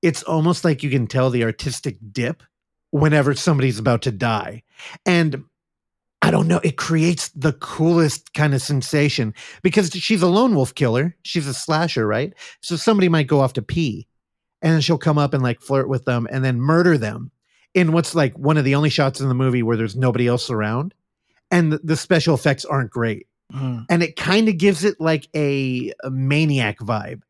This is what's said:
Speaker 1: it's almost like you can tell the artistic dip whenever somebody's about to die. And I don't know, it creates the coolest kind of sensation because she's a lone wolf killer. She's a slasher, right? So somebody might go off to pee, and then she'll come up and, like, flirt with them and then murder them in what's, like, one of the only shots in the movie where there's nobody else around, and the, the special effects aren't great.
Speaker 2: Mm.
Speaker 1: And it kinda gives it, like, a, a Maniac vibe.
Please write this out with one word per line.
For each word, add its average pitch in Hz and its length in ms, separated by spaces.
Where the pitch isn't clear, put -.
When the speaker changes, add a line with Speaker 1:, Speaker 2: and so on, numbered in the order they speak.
Speaker 1:
it's 165 200
almost 160 420
like 156 180
you 143 80
can 123 160
tell 131 240
the 120 140
artistic 113 520
dip 123 300
whenever 147 440
somebody's 135 440
about 117 240
to 123 100
die. 107 500
And 165 400
I 165 80
don't 165 180
know, 175 140
it 147 140
creates 160 540
the 139 240
coolest - 800
kind 147 200
of 131 80
sensation 139 720
because 185 280
she's 185 320
a 185 60
lone 220 260
wolf 131 200
killer. 135 480
She's 156 240
a 135 80
slasher, 156 520
right? 123 260
So - 160
somebody 196 320
might 156 180
go 143 140
off 131 140
to 120 80
pee, 139 440
and 165 120
then 160 60
she'll 156 180
come 151 200
up 143 160
and, 135 80
like, 123 180
flirt 135 280
with 135 180
them 120 240
and 131 140
then 123 160
murder 165 380
them 113 320
in 175 180
what's, 170 220
like, 143 240
one 151 180
of 147 80
the 135 100
only 147 160
shots 135 300
in 135 80
the 127 60
movie 127 280
where 113 140
there's 110 180
nobody 123 320
else 120 240
around, 117 440
and 165 220
the, 151 120
the 156 120
special 160 380
effects 135 300
aren't 135 260
great. 113 360
Speaker 2:
Mm. 127 360
Speaker 1:
And 170 140
it 160 140
kinda 214 360
gives 175 320
it, 208 160
like, 160 360
a, 135 560
a 131 80
Maniac 131 680
vibe. 101 520